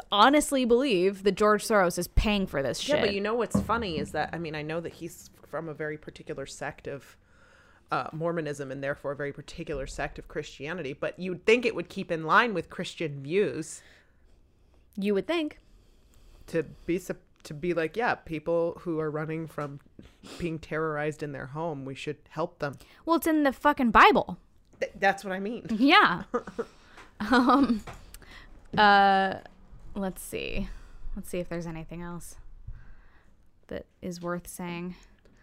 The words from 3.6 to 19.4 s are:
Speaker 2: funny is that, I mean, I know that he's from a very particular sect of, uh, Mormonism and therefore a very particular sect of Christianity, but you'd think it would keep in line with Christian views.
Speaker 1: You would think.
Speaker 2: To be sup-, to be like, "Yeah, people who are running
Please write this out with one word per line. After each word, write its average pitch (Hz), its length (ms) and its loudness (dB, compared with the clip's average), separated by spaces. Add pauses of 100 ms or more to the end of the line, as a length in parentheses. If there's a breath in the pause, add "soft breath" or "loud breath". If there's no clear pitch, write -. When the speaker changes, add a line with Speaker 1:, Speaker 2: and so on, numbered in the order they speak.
Speaker 2:
funny 202 380 -2
is 147 140 -6
that, 151 200 -4
I 165 60 -8
mean, 160 160 -6
I 151 80 -6
know 160 180 -4
that 165 120 -8
he's - 360 -16 (180)
from 160 220 -8
a 151 60 -10
very 151 240 -8
particular 143 480 -12
sect - 400 -12
of, 135 280 -14 (760 soft breath)
uh, 143 200 -4
Mormonism 151 600 -6
and 139 120 -8
therefore 143 280 -4
a 143 40 -6
very 143 160 -6
particular 143 540 -10
sect - 320 -8
of - 100 -16
Christianity, 147 640 -8
but - 260 -6
you'd 180 260 -6
think 233 180 6
it - 120 0
would - 140 -6
keep 190 220 -6
in 160 120 -4
line 196 320 4
with 160 160 -4
Christian 151 500 -8
views. 156 600 -2 (1120 soft breath)
Speaker 1:
You 202 180 0
would 190 140 0
think. 311 320 -2 (880)
Speaker 2:
To 165 160 -2 (240)
be 175 100 0
sup-, 180 200 -8 (260)
to - 100 -14
be 170 220 -4
like, 160 220 -4
"Yeah, 220 180 0
people 170 640 -4
who 160 180 -6
are 156 120 -4
running 156 360 -6